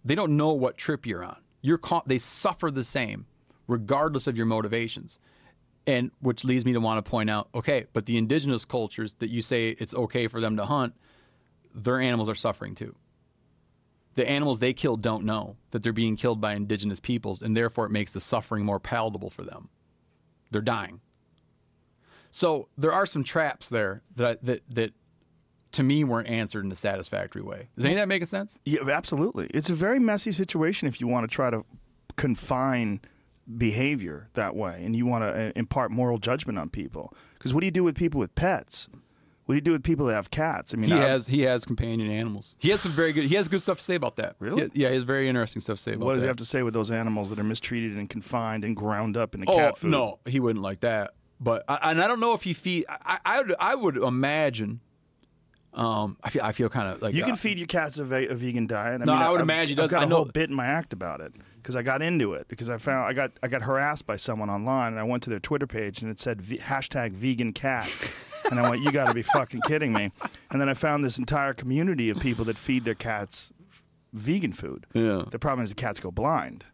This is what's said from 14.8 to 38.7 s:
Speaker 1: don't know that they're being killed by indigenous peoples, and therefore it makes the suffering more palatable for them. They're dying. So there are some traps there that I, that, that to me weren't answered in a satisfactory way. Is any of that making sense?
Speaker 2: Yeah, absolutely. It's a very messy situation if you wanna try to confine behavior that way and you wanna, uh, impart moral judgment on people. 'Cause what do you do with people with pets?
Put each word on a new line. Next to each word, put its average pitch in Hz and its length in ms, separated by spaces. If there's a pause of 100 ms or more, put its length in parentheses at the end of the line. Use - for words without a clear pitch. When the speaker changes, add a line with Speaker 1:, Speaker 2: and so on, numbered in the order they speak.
Speaker 1:
don't 110 260
know 110 320 (140)
that 113 120
they're 117 120
being 113 220
killed 117 240
by 107 140
indigenous 104 460
peoples, 107 400
and 110 160
therefore 117 300
it 98 40
makes 104 220
the 98 80
suffering 107 460
more 101 140
palatable 107 500
for - 140
them. - 260 (800)
They're 104 100
dying. 110 400 (1300)
So 160 460
there 156 160
are 190 140
some 143 180
traps - 440
there 107 340 (140)
that 120 100
I, 117 160
that, 123 180 (100)
that 113 220 (800)
to 139 100
me 143 220
weren't 117 240
answered 110 360
in 95 80
a 92 40
satisfactory 98 680
way. 98 340
Is 120 80
any 151 100
of 202 60
that 196 80
making 180 180
sense? 196 380
Speaker 2:
Yeah, 147 160 (100)
absolutely. 147 640
It's 156 160
a 175 40
very 202 240
messy 214 340
situation 165 560
if 120 120
you 123 60
wanna 117 220
try 127 220
to 113 140 (520)
confine 127 840 (560)
behavior 113 800
that 104 200
way 87 300
and 113 100
you 120 120
wanna, 117 220
uh, 110 280
impart 117 340
moral 120 280
judgment 117 400
on 78 100
people. - 460 (240)
'Cause 131 160
what 160 60
do 190 60
you 185 60
do 180 120
with 160 120
people 160 240
with 95 140
pets? - 540 (580)